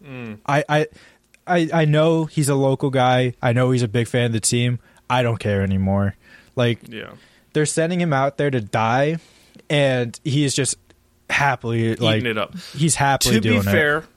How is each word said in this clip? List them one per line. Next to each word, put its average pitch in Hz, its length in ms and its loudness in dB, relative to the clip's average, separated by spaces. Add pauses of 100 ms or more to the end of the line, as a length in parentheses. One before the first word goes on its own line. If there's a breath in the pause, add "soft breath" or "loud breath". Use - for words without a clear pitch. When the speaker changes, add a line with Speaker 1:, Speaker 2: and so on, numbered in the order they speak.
Speaker 1:
Mm. 123 420 -14
Speaker 2:
I, 143 220 0
I, 151 180 0 (600 loud breath)
I, 175 260 0
I 165 120 2
know 156 420 2
he's 147 220 -2
a 143 60 2
local 135 360 0
guy. 127 520 2
I 127 100 2
know 127 180 2
he's 127 120 2
a 123 60 0
big 117 180 -2
fan 123 200 0
of 117 60 -2
the 113 80 -2
team. 120 380 0 (300 soft breath)
I 127 140 0
don't 117 160 -2
care 101 240 0
anymore. 98 520 0 (420 loud breath)
Like, 120 320 0
Speaker 1:
Yeah. 110 240 -14 (400 soft breath)
Speaker 2:
they're 151 140 0
sending 165 340 0
him 170 120 0
out 135 240 0
there 143 140 0
to 127 100 0
die, 120 560 0 (520 loud breath)
and 131 560 0
he 147 200 0
is 135 100 -2
just 131 220 -2 (520)
happily, 117 640 0
Speaker 1:
Eating 117 120 -4
Speaker 2:
like, 110 200 2
Speaker 1:
it 113 140 -4
up. - 160 -6 (200)
Speaker 2:
he's 147 200 0
happily 135 420 2
Speaker 1:
To 110 40 2
Speaker 2:
doing 107 220 2
Speaker 1:
be 98 60 -2
Speaker 2:
it. - 40 2
Speaker 1:
fair, 156 320 0 (120)